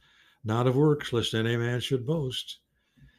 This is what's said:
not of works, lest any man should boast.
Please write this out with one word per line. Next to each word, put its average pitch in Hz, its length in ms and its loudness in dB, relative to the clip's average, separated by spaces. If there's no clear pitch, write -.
not 113 220 0
of 127 100 4
works, 147 360 2
lest 113 200 0
any 113 240 0
man 120 240 -2
should 120 260 -2
boast. 139 520 -6